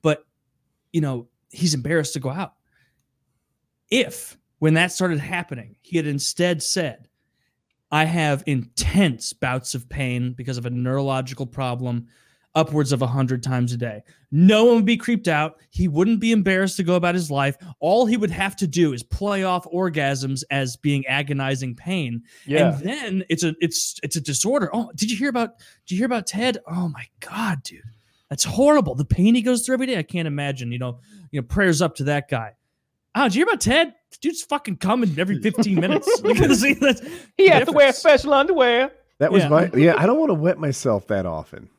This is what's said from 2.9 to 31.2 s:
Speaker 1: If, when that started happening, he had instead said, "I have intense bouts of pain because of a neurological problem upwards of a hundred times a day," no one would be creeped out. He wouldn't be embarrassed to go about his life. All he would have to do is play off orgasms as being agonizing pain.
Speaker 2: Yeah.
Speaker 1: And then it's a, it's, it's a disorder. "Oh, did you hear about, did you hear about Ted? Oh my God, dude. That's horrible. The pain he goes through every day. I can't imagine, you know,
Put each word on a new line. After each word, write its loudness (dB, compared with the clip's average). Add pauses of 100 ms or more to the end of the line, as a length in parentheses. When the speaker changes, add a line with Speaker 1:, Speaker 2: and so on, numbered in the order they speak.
Speaker 1:
If, -4 (220)
when 2
that 2
started -2
happening, -12
he -8
had -2
instead -4
said, -6 (840)
"I 2
have 0
intense 0
bouts -6
of -12
pain -4
because -8
of -8
a -6
neurological -4
problem -6 (480)
upwards 0
of 0
a 0
hundred -2
times -2
a -4
day," -8 (300)
no 6
one 8
would 2
be 2
creeped -2
out. -2 (100)
He -2
wouldn't 2
be 2
embarrassed 2
to -2
go 2
about 2
his -2
life. 0 (220)
All 2
he 2
would 0
have -4
to -2
do 2
is -10
play -4
off -2
orgasms -2
as -4
being -2
agonizing -4
pain. -6 (240)
Speaker 2:
Yeah. 2
Speaker 1:
And -8
then -6
it's -2
a, -2
it's, -4
it's -6
a -4
disorder. -2
"Oh, -4
did -4
you -4
hear -2
about, -4 (280)
did -6
you -2
hear 0
about -4
Ted? -4
Oh -4
my -10 (140)
God, -6
dude. -18 (480)
That's -4
horrible. 4
The -2
pain 4
he 2
goes 0
through 0
every -2
day. -2
I -4
can't -6
imagine, -6
you -6
know, -8 (320)